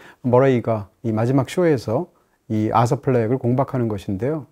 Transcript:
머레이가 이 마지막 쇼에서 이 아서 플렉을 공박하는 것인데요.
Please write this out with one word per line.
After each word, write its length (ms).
머레이가 640
이 80
마지막 400
쇼에서 560
이 240
아서 280
플렉을 380
공박하는 500
것인데요. 640